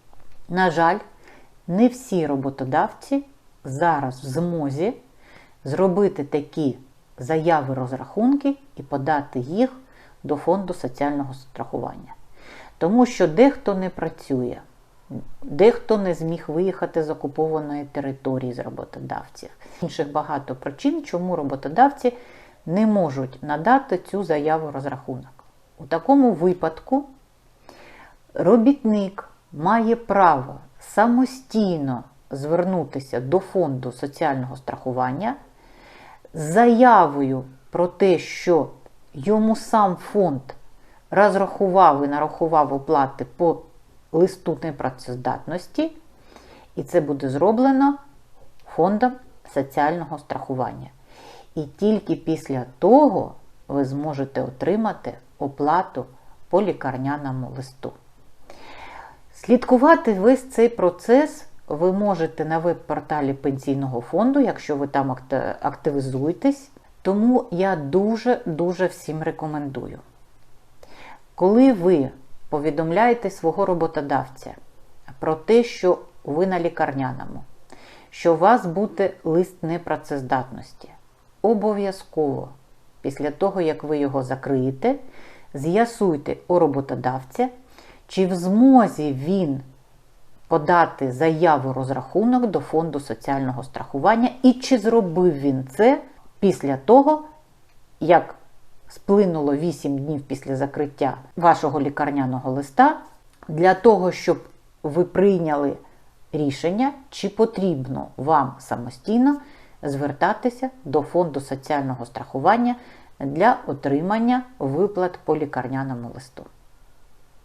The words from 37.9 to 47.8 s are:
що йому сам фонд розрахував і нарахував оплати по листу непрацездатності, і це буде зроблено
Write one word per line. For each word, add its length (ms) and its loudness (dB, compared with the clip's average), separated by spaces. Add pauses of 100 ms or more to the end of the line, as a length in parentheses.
що 500 0 (460)
йому 420 2
сам 400 2
фонд 460 0 (680)
розрахував 960 4
і 40 -2
нарахував 640 0
оплати 540 -2 (100)
по 260 0 (500)
листу 500 0
непрацездатності, 1300 -6 (840)
і 60 -6
це 180 0
буде 280 -4
зроблено 720 2 (680)